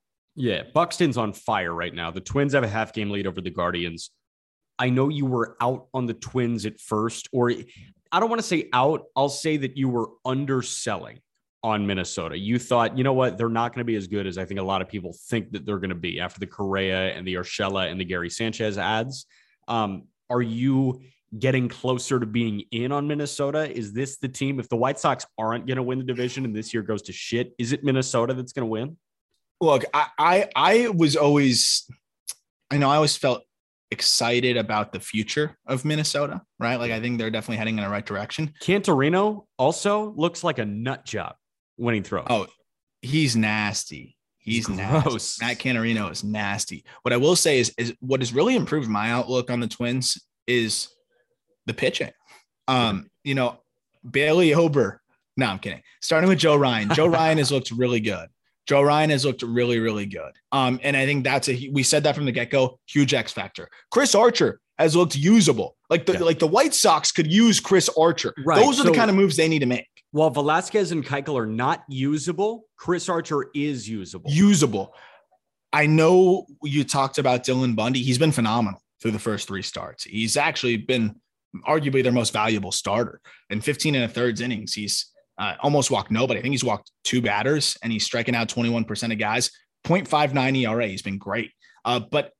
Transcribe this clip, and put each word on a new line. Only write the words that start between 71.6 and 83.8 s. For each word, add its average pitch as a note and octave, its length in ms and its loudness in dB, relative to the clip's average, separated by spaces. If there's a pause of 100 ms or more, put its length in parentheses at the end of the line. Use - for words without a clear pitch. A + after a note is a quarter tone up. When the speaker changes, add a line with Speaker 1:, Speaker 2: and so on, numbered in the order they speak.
Speaker 1:
usable, D#3 760 -2 (120)
Chris F3 320 -2
Archer D#3 460 -2
is C#3+ 320 -4
usable. G2 420 -10
Speaker 2:
Usable. D3 640 4 (800)
I D3+ 120 4
know F3+ 600 6 (180)
you C#3+ 200 0
talked C3+ 340 0
about B2+ 260 2
Dylan B2+ 320 0
Bundy. B2 260 0
He's B2+ 160 2
been D#3 160 4
phenomenal A2 480 0 (200)
through A2+ 100 -2
the G#2 80 -4
first G#2 280 -4
three F#2+ 140 -6
starts. F2+ 420 -12
He's A2 320 -2
actually C#3+ 420 0
been A2 380 0 (520)
arguably C#3+ 360 2
their B2 80 2
most A#2+ 220 0
valuable G#2+ 380 0
starter. - 500 -4 (280)
In A2 120 -4
fifteen D3 340 0